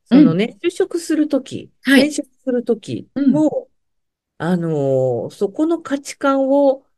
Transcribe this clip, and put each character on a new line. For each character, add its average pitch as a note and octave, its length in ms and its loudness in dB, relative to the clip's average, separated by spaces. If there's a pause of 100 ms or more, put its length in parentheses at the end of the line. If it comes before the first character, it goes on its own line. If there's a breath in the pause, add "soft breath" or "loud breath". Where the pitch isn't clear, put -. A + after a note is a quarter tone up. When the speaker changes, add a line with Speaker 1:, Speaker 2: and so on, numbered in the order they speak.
(100)
Speaker 1:
う A#3 60 6
ん。 D4 40 10
Speaker 2:
そ D4 40 10
の E3 100 4
ね、 G#3+ 280 -4
就 F4 80 0
職 F#4 300 -4
す - 140 -4
る D4+ 140 0
と C#4 120 -2
き、 - 320 -14 (100)
Speaker 1:
は C4+ 140 2
い。 B3+ 60 8
Speaker 2:
転 D4+ 100 0
職 - 160 -8 (160)
す C4 80 -4
る A#3+ 120 -2
と A3+ 120 0
き - 380 -10
Speaker 1:
う C4 60 -4
ん。 C#4 120 4
Speaker 2:
も、 D4 360 0 (720)
あ F3 180 -2
の、 C3+ 760 -2
そ G3+ 180 -4
こ D4+ 180 -2
の E4 140 -2
価 C#4 180 -6
値 - 200 -16
観 C4+ 320 0
を C#4 340 2 (140)